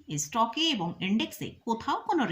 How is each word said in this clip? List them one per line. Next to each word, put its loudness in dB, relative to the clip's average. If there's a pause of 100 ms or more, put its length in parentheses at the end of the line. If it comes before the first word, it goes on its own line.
(140)
এই -2
স্টকে 2 (120)
এবং 0 (180)
ইন্ডেক্সে 0 (200)
কোথাও 0 (100)
কোনো 4